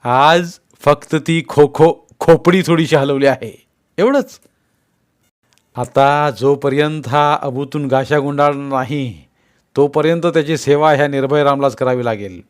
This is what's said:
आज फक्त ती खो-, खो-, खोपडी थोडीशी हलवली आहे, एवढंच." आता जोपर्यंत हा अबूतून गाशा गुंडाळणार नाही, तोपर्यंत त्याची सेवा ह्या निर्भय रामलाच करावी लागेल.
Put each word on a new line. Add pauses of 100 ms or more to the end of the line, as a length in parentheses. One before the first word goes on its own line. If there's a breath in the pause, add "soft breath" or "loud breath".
आज (280)
फक्त (100)
ती
खो-,
खो-,
खोपडी
थोडीशी
हलवली
आहे, (320)
एवढंच." (1400)
आता
जोपर्यंत
हा
अबूतून
गाशा
गुंडाळणार
नाही, (520)
तोपर्यंत
त्याची
सेवा
ह्या
निर्भय
रामलाच
करावी
लागेल.